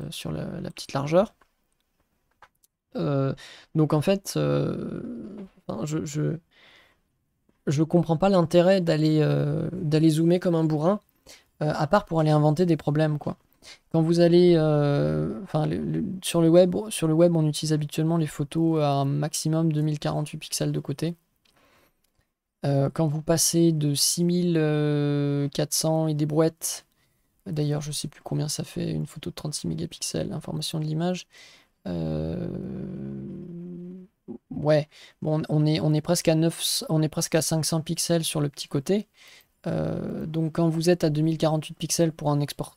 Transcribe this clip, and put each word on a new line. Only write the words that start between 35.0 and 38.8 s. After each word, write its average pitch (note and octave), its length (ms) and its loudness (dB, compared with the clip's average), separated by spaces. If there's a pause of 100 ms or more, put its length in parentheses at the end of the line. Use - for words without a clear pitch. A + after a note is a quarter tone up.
bon, D#3 280 -2
on D3+ 180 2
est, D#3 120 2
on D3+ 160 2
est D3+ 60 2
presque E3+ 260 -2
à D#3+ 80 4
neuf, - 540 0
on D#3 120 2
est D#3 80 2
presque - 280 -2
à D#3+ 60 2
cinq D#3+ 220 -2
cents E3 160 -2
pixels E3 440 -2
sur - 160 -4
le D3 80 0
petit - 180 -12
côté. F3+ 400 -2 (640)